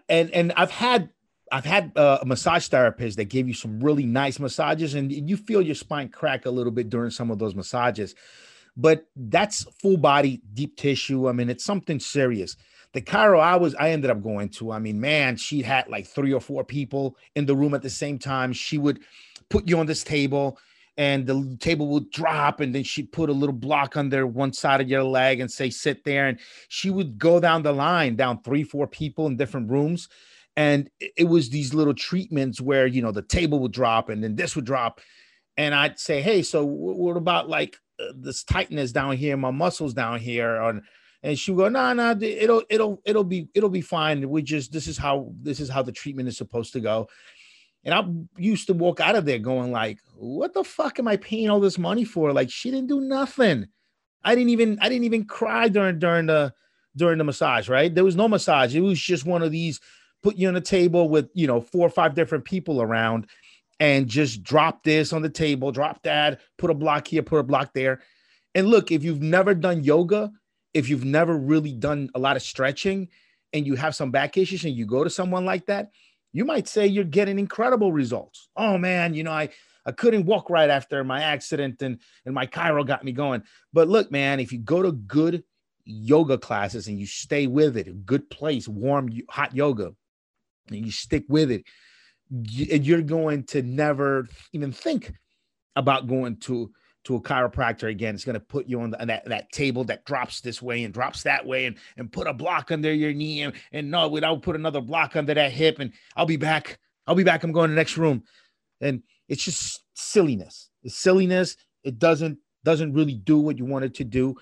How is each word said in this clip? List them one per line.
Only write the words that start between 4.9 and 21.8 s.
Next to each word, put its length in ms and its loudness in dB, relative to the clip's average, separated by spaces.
and 180 -2
you 240 -4
feel 280 0
your 100 -2
spine 360 -8
crack 360 -4
a 60 -4
little 200 -2
bit 200 -4
during 180 -2
some 220 -6
of 80 -4
those 160 -4
massages, 580 -2
but 380 4
that's 480 -2
full 160 4
body, 460 4
deep 240 -6
tissue. 500 0
I 40 2
mean, 180 -2
it's 160 -8
something 340 -4
serious. 560 -2
The 80 -6
chiro 380 6
I 160 6
was, 200 2
I 140 0
ended 220 0
up 100 -2
going 280 -4
to, 220 -10
I 60 -8
mean, 240 -4
man, 360 0
she 260 -6
had, 240 0
like, 180 -10
three 280 -2
or 60 0
four 240 -6
people 540 -6
in 120 0
the 80 4
room 180 2
at 80 0
the 80 -8
same 300 -6
time. 340 -2
She 240 -6
would 220 0
put 180 0
you 120 4
on 80 0
this 160 -4
table, 560 -2
and 280 2
the 100 0
l-, 240 -4
table 300 0